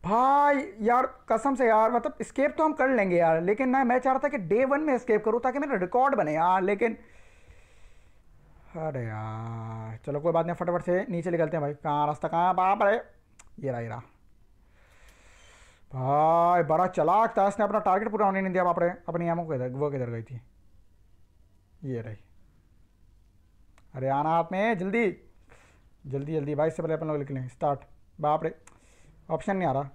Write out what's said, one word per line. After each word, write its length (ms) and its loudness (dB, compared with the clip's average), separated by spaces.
भाई 580 4
यार, 260 4
कसम 260 2
से 120 2
यार, 240 6
मतलब 300 -2
एस्केप 380 0
तो 60 2
हम 80 2
कर 180 0
लेंगे 260 2
यार, 260 4
लेकिन 260 0
ना 160 2
मैं 140 2
चाह 140 2
रहा 120 2
था 40 2
कि 120 -2
डे 240 2
वन 160 2
में 140 0
एस्केप 300 0
करूँ, 160 0
ताकि 180 -2
मेरा 180 -2
रिकॉर्ड 380 2
बने 200 0
यार, 280 2
लेकिन 340 0
अरे 280 -6
यार, 1040 -10
चलो 140 -4
कोई 120 0
बात 140 2
नहीं, 100 -4
फटाफट 260 -2
से 280 0
नीचे 200 -4
निकलते 260 0
हैं 60 -2
भाई। 120 -4
कहाँ 320 -2
रास्ता, 220 -4
कहाँ? 260 2
बाप 280 2
रे, 120 4
ये 100 -6
रहा, 100 -6
ये 80 -8
रहा। 100 -10
भाई, 720 4
बड़ा 240 2
चालाक 500 2
था, 100 4
इसने 160 0
अपना 160 0
टारगेट 300 0
पूरा 160 0
होने 140 0
नहीं 120 -2
दिया। 120 2
बाप 140 2
रे, 100 2
अपनी 200 -4
एमओ 180 -2
किधर, 240 -4
वो 200 -2
किधर 200 -6
गई 120 -8
थी? 180 -14
ये 160 -6
रही। 160 -12
अरे 160 -4
आना 200 0
हाथ 220 0
में, 260 0
जल्दी, 260 0
जल्दी, 300 -6
जल्दी 200 -2
भाई, 140 0
इससे 140 -6
पहले 120 -2
अपन 140 -6
लोग 100 -2
निकलें। 300 -8
स्टार्ट। 320 -4
बाप 260 0
रे, 100 -4
ऑप्शन 260 -2
नहीं 120 0
आ 40 0
रहा। 220 -2